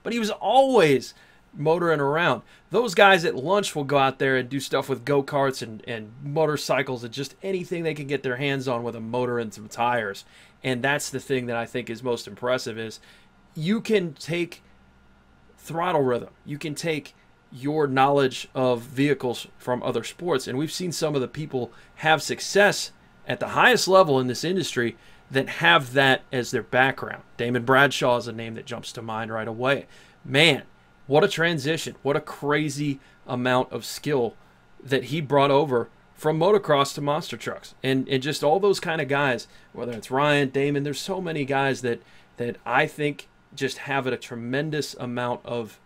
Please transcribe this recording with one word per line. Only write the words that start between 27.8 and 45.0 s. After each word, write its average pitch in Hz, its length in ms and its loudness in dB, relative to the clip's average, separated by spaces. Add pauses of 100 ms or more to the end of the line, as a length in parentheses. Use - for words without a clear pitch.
is 117 100 -6
a 117 40 -6
name 113 240 -10
that 107 100 -14
jumps 113 280 -10
to 120 100 -12
mind 110 280 -6
right 110 160 -6
away. 120 380 -2 (400)
Man, 139 380 4 (420)
what 147 180 4
a 208 40 4
transition. 156 760 -2
What 139 140 0
a 151 60 -2
crazy 147 760 -4 (280)
amount 127 440 0
of 117 140 -8
skill 131 480 -2 (480)
that 139 240 -2
he 147 160 -4
brought 139 300 4
over 135 380 2 (260)
from 156 240 -2
motocross 165 560 2
to 151 60 -8
monster 147 360 -4
trucks. - 460 -12
And, 131 260 0
and 131 140 0
just 147 200 -2
all 156 160 4
those 196 200 2
kind 160 200 -2
of 143 80 -2
guys, 139 400 0 (260)
whether 120 180 -8
it's 110 180 -12
Ryan, 143 400 4
Damon, 139 320 0
there's 143 180 -6
so 185 220 -6
many 160 240 -4
guys 135 360 0
that, 117 200 -2 (360)
that 120 280 -6
I 135 220 2
think 147 400 -6 (280)
just 131 240 -4
have 139 280 -4
a 123 100 -2
tremendous 135 800 -6
amount 123 500 -6